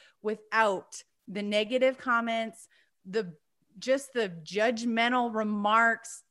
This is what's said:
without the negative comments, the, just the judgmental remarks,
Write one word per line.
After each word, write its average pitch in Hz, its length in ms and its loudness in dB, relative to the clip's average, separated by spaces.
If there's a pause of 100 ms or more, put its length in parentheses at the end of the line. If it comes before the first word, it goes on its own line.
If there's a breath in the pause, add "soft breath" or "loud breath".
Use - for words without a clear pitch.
(220 soft breath)
without 214 800 -2 (240)
the 202 160 -6
negative 220 540 2
comments, 226 720 -2 (380 soft breath)
the, 190 280 -4 (440)
just 262 360 -2
the 220 180 -2 (120)
judgmental 233 880 0
remarks, 214 960 0